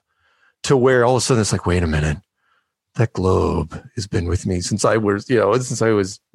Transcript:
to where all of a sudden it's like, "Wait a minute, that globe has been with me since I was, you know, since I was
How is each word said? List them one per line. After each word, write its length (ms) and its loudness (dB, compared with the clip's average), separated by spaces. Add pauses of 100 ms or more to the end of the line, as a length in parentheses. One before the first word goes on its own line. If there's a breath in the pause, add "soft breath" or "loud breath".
(640)
to 120 2
where 280 4
all 120 4
of 60 0
a 20 -4
sudden 160 2
it's 120 -2
like, 120 -4
"Wait 180 0
a 40 0
minute, 320 -2 (800)
that 160 0
globe 720 -2 (120)
has 120 -8
been 200 -4
with 200 -4
me 140 -2
since 240 -4
I 120 2
was, 340 -2
you 80 2
know, 200 2
since 220 -6
I 100 2
was 300 -2 (140)